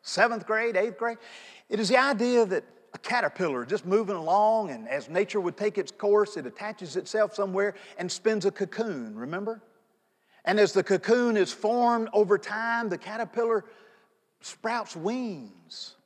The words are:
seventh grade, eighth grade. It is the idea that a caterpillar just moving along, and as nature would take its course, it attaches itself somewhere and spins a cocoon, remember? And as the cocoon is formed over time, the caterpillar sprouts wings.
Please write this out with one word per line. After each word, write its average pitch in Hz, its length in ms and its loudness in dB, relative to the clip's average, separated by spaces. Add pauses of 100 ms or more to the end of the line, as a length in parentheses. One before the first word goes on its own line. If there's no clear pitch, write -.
seventh 226 440 0
grade, 220 300 0
eighth 214 220 0
grade. 233 200 -4 (500)
It 208 100 -2
is 214 100 0
the 247 100 6
idea 240 480 4
that 180 180 -2 (300)
a - 40 -14
caterpillar 160 680 -2
just 180 180 -4
moving 196 320 0
along, 202 540 2
and 113 180 -10
as 135 200 -4
nature 202 320 0
would 175 160 -4
take 208 220 -2
its - 120 -4
course, 208 460 2
it 185 100 -8
attaches 196 500 -10
itself 214 380 0
somewhere 196 400 -2 (240)
and 175 120 -6
spins 214 360 0
a 196 40 4
cocoon, 180 680 -6
remember? 185 440 -8 (840)
And 196 160 2
as 202 120 6
the 190 100 4
cocoon 226 540 4
is 190 160 2
formed 233 600 2
over 202 260 4
time, 226 500 -4
the 175 100 -4
caterpillar 226 680 -2 (760)
sprouts - 540 -6
wings. 165 1120 -8